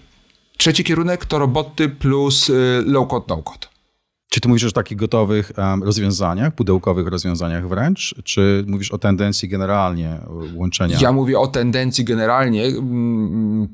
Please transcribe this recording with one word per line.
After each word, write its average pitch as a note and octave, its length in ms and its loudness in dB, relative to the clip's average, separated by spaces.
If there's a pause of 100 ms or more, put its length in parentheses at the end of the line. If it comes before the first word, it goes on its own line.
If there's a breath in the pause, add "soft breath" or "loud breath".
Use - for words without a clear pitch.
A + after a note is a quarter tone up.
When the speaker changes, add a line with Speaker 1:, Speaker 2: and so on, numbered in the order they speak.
(560)
Speaker 1:
trzeci D3 280 2
kierunek E3+ 420 0
to D#3 120 -2
roboty D3 500 0
plus, C#3 600 0
e, - 20 4 (300)
low-code, B2+ 460 0
no-code. - 380 -8 (640)
Speaker 2:
Czy A#2+ 100 0
ty A#2+ 80 0
mówisz A#2 160 4
o A2+ 60 0
takich G#2 280 -4
gotowych, G#2+ 580 0
em, F#2+ 260 0
rozwiązaniach, G2+ 720 0
pudełkowych F#2 520 0
rozwiązaniach F2 640 -4
wręcz, B2 460 -2 (100)
czy G2 420 2
mówisz G2 240 -4
o G#2 80 -6
tendencji G2+ 500 0
generalnie, F#2+ 600 0
e, D#2+ 200 -8 (260)
łączenia? F2+ 460 0
Speaker 1:
Ja B2 120 4
mówię C3 260 2
o C3 80 4
tendencji B2+ 580 0
generalnie. A#2 600 2
Mm, A2+ 1080 -2